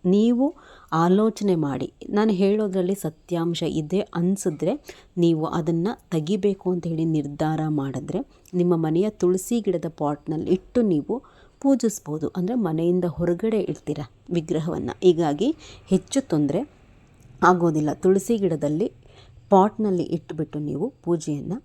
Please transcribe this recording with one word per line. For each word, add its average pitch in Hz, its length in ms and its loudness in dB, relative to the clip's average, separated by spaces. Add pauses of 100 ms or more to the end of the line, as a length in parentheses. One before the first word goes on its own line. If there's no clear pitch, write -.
ನೀವು 233 500 2 (380)
ಆಲೋಚನೆ 190 600 2
ಮಾಡಿ. 147 380 -2 (160)
ನಾನು 214 220 2
ಹೇಳೋದ್ರಲ್ಲಿ 196 640 0
ಸತ್ಯಾಂಶ 170 680 -4
ಇದೆ 160 380 -2
ಅನ್ಸಿದ್ರೆ 185 800 -2 (360)
ನೀವು 165 300 2
ಅದನ್ನ 165 420 -2 (220)
ತೆಗಿಬೇಕು 185 640 -2
ಅಂತ 175 140 -4
ಹೇಳಿ 165 180 -2
ನಿರ್ಧಾರ 156 640 -2
ಮಾಡಿದ್ರೆ 143 500 -4 (360)
ನಿಮ್ಮ 175 220 2
ಮನೆಯ 165 340 0
ತುಳಸಿ 185 500 0
ಗಿಡದ 175 240 -2 (120)
ಪಾಟ್‌ನಲ್ಲಿ 151 540 -4
ಇಟ್ಟು 185 320 0
ನೀವು 190 400 0 (380)
ಪೂಜಿಸ್ಬೋದು. 220 680 0
ಅಂದ್ರೆ 185 260 -4
ಮನೆಯಿಂದ 175 500 0
ಹೊರಗಡೆ 175 560 -2
ಇಡ್ತೀರ 147 380 -6 (320)
ವಿಗ್ರಹವನ್ನ. 160 600 -4 (120)
ಹೀಗಾಗಿ 170 540 2 (300)
ಹೆಚ್ಚು 190 340 0
ತೊಂದ್ರೆ 160 500 0 (720)
ಆಗೋದಿಲ್ಲ. 165 500 4
ತುಳಸಿ 190 460 2
ಗಿಡದಲ್ಲಿ 160 540 -2 (580)
ಪಾಟ್‌ನಲ್ಲಿ 196 520 4
ಇಟ್ಬಿಟ್ಟು 156 560 -6
ನೀವು 147 440 -6
ಪೂಜೆಯನ್ನ 156 500 -4 (120)